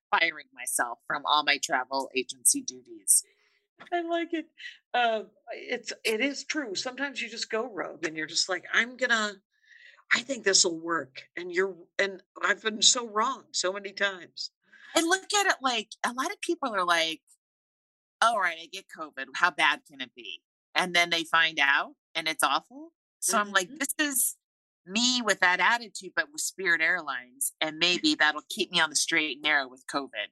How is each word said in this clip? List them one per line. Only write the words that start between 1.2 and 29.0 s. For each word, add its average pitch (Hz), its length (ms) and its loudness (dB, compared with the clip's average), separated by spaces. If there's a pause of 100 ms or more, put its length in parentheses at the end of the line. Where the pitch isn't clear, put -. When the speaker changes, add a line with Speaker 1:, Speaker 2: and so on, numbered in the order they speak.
Speaker 1:
all 147 180 4
my 143 180 4
travel 135 540 -2
agency 131 460 0
duties. 120 640 -2 (680)
Speaker 2:
I 349 100 0
like 339 320 -2
it. 311 140 -6 (440)
Uh, 226 300 0 (300)
it's, - 400 -8 (120)
it 220 160 0
is 277 240 -2
true. 254 300 -6
Sometimes 262 480 -6
you 233 60 -8
just 220 220 -10
go 220 220 -2
rogue, 156 340 -8
and 156 100 -8
you're 156 100 -6
just 160 220 0
like, 175 240 -4
"I'm 233 240 0
gonna, 226 380 0 (760)
I - 100 2
think 233 220 -6
this'll 190 340 4
work." 160 440 -6 (140)
And 175 160 -10
you're, 185 240 0 (220)
and 196 220 -2 (240)
I've 196 180 0
been 214 200 -2
so 240 260 4
wrong 214 440 -2
so 185 200 -2
many 196 200 -10
times. 190 580 -6 (460)
Speaker 1:
I 330 60 6
look 381 300 0
at 403 140 4
it 339 160 2
like, 240 280 -2 (140)
a 240 80 -2
lot 285 200 -4
of 403 80 -16
people 277 340 -4
are 185 100 0
like, 160 360 2 (1000)
"All 226 200 4
right, 170 200 0
I 165 60 -16
get 185 200 -16 (100)
covid. 139 380 -10
How 175 180 4
bad 151 360 2
can 139 120 -14
it 123 160 -10
be?" 101 260 -16 (320)
And 175 200 2
then 175 160 4
they 165 140 2
find 160 360 2
out, 147 320 4 (240)
and 160 100 -4
it's 160 160 -2
awful. 190 500 -2 (280)
So - 180 0
I'm 208 140 0
like, 190 160 2
Speaker 2:
Mm-hmm. 277 100 -16
Speaker 1:
"This - 220 2
is 285 360 0 (500)
me 240 360 2
with 202 160 2
that 180 220 4
attitude, 202 560 0
but 156 160 -2
with 156 80 -8
Spirit 175 400 0
Airlines, 139 800 -2
and 156 180 -2
maybe 160 380 2
that'll 151 320 2
keep 175 240 -6
me 175 80 2
on 160 100 2
the 143 60 -4
straight 156 400 0